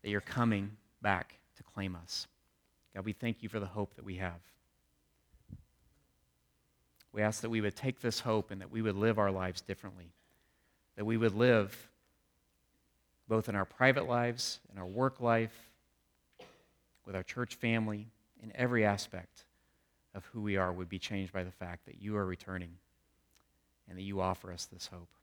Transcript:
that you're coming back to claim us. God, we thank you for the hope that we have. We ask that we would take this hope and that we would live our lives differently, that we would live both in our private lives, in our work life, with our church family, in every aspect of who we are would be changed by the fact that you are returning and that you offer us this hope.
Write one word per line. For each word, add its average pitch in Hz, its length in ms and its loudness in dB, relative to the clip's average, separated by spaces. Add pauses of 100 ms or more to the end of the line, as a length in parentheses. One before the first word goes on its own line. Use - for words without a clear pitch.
that 101 80 -6
you're 101 100 2
coming 107 500 2 (320)
back 95 320 2 (220)
to - 80 -20
claim 95 320 -4
us. - 320 -10 (640)
God, 95 100 -6
we 107 80 -2
thank 117 300 -4
you 110 60 -8
for 110 100 -4
the 98 80 -4
hope 98 300 -6
that - 80 -16
we 95 140 -8
have. 87 200 -4 (2750)
We 104 100 0
ask 107 200 2
that 117 80 -2
we 113 100 2
would 104 160 0
take 131 240 -4
this 117 180 0
hope 110 320 0
and 98 100 -6
that 92 120 -14
we 113 100 -2
would 104 140 0
live 107 240 4
our 101 100 4
lives 92 300 -2
differently, 92 520 -10 (840)
that 104 80 -4
we 113 120 2
would 110 200 4
live 113 520 4 (1400)
both 110 200 2
in 104 60 -2
our 98 100 2
private 131 440 4
lives, 120 500 0 (140)
in 98 80 -12
our 90 60 -6
work 123 340 0
life, 113 500 2 (1400)
with 98 80 -10
our 95 80 -2
church 120 320 -6
family, 110 540 0 (340)
in 113 140 -14
every 120 280 4
aspect 98 600 0 (680)
of 95 140 -10
who 117 140 -10
we 104 160 2
are 92 160 2
would 90 160 -6
be 92 100 -6
changed 95 340 -4
by 92 120 -4
the 90 80 -10
fact 87 340 -12
that - 160 -18
you 104 140 -4
are 98 100 0
returning 90 460 -8 (1160)
and 92 80 -14
that 92 60 -8
you 98 180 -2
offer 92 320 0
us 87 120 -8
this - 280 -14
hope. 87 160 -16 (140)